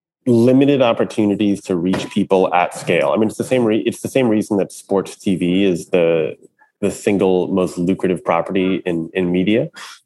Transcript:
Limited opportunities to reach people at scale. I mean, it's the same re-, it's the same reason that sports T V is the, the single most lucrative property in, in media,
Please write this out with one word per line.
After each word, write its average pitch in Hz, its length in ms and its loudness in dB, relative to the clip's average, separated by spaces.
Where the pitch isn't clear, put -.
Limited 131 560 4
opportunities 104 840 0
to 95 120 -2
reach 90 340 -2
people 92 460 2
at 90 180 0
scale. 76 360 0
I 76 80 2
mean, 110 100 2
it's - 100 -6
the - 60 -4
same 123 220 0
re-, 107 200 0
it's 107 140 -4
the - 80 -8
same 127 220 0
reason 110 280 0
that 90 140 -2
sports - 460 -4
T 98 180 -2
V 90 300 0
is 85 240 -2
the, 82 480 0
the 98 120 -2
single 95 560 0
most 90 300 -2
lucrative 90 480 -2
property 92 600 -2
in, 82 280 -4
in 90 180 -2
media, 104 380 0